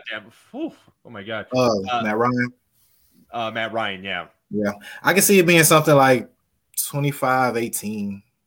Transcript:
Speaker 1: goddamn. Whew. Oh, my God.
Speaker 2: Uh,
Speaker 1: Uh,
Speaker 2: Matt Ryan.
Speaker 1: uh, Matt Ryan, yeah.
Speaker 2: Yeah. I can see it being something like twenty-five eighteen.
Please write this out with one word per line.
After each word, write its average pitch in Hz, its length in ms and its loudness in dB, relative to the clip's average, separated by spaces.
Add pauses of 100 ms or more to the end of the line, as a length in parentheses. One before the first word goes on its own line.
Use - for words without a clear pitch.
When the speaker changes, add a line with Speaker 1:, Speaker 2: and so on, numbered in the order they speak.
(120)
Speaker 1:
goddamn. 110 200 -14 (200)
Whew. 285 220 -10 (300)
Oh, - 60 -20
my 107 140 -16
God. 107 320 -10
Speaker 2:
Uh, 127 140 2 (200)
Speaker 1:
Uh, 120 140 -4
Speaker 2:
Matt 107 140 -4
Ryan. 123 360 -2 (800)
Speaker 1:
uh, 113 200 -8
Matt 110 220 -6
Ryan, 101 300 -6
yeah. 90 240 -10 (240)
Speaker 2:
Yeah. 104 220 -4 (280)
I 156 120 0
can 190 100 4
see 202 160 6
it 170 80 4
being 170 160 6
something 156 320 6
like 131 340 4 (480)
twenty-five 131 800 -2
eighteen. 104 640 -8 (260)